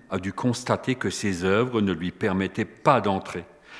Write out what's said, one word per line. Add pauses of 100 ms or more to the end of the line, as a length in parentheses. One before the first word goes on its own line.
a
dû
constater
que
ses
œuvres
ne
lui
permettaient
pas
d'entrer, (360)